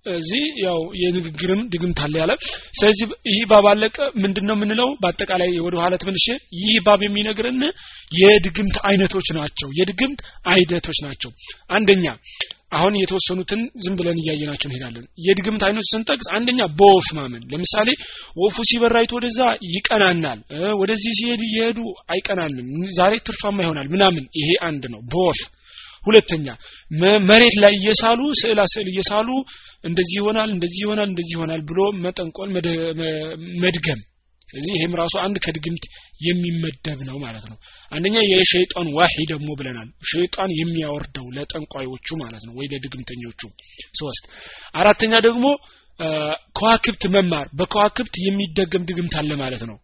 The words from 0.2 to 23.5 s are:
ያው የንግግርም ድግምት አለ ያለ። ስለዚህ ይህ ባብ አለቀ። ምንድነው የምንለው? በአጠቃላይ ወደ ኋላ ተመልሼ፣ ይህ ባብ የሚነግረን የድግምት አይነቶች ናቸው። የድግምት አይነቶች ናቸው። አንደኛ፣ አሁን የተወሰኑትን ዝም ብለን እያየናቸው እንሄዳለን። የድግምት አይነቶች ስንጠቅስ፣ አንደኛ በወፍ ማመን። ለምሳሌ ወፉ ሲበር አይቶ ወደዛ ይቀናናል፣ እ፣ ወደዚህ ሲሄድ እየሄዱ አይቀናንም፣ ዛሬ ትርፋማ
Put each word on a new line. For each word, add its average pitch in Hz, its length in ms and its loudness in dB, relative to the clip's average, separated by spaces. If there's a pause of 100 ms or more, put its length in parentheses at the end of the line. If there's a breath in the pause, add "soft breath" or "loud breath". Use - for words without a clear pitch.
ያው 180 220 -2 (180)
የንግግርም 180 680 -2
ድግምት 175 340 -2
አለ 147 160 -2
ያለ። 160 160 2 (400 loud breath)
ስለዚህ 214 340 4 (200)
ይህ 208 200 0
ባብ 208 200 8
አለቀ። 214 300 4 (200)
ምንድነው 196 380 0
የምንለው? 214 420 0
በአጠቃላይ 180 540 0 (100)
ወደ 175 160 -4
ኋላ 180 200 2
ተመልሼ፣ 185 300 0 (300)
ይህ 208 260 0
ባብ 202 200 6
የሚነግረን 214 560 -2 (540 loud breath)
የድግምት 196 680 6
አይነቶች 196 520 2
ናቸው። 147 380 -6
የድግምት 196 480 -2 (260 loud breath)
አይነቶች 175 560 2
ናቸው። 139 300 -10 (380 loud breath)
አንደኛ፣ 196 360 4 (680 loud breath)
አሁን 180 220 2
የተወሰኑትን 185 680 -2 (180)
ዝም 190 180 -6
ብለን 170 220 -2
እያየናቸው 151 480 -4
እንሄዳለን። 127 400 -10 (120)
የድግምት 196 440 2
አይነቶች 208 260 0
ስንጠቅስ፣ 226 420 -2
አንደኛ 240 300 0 (100)
በወፍ 185 400 8
ማመን። 123 360 -8
ለምሳሌ 185 420 0 (480 loud breath)
ወፉ 196 280 0
ሲበር 233 300 2
አይቶ 233 200 2
ወደዛ 240 260 -4 (260)
ይቀናናል፣ 175 720 0 (100)
እ፣ 147 100 -8 (160)
ወደዚህ 208 380 -2
ሲሄድ 226 300 -2
እየሄዱ 220 340 -2 (300)
አይቀናንም፣ 156 600 -4 (240)
ዛሬ 185 280 4
ትርፋማ 202 400 -6